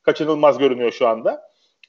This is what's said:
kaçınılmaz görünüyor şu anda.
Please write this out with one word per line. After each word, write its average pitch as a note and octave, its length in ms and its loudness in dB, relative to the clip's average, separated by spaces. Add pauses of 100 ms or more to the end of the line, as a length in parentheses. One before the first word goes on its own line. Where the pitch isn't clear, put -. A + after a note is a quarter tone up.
kaçınılmaz D3+ 560 0
görünüyor B2 340 0
şu B2 160 0
anda. A#2 420 -4 (400)